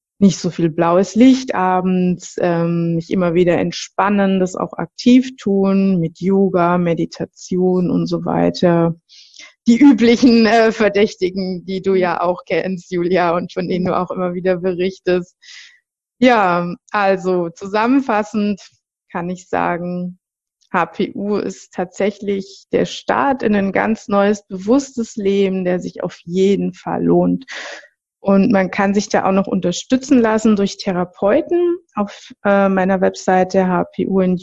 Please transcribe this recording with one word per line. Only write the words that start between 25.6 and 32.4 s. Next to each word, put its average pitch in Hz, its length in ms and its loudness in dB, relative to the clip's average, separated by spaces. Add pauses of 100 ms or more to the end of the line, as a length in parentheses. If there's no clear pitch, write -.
der 180 140 0
sich 180 240 -10
auf 180 200 -8
jeden 185 500 0
Fall 175 300 -6
lohnt. 175 420 2 (800)
Und 196 280 4
man 190 200 2
kann 202 220 0
sich 202 160 -2
da - 160 0
auch 190 80 0
noch 190 140 0
unterstützen 220 720 0
lassen 220 360 2
durch 196 220 -2
Therapeuten. 277 1000 0 (180)
Auf, - 360 -8 (140)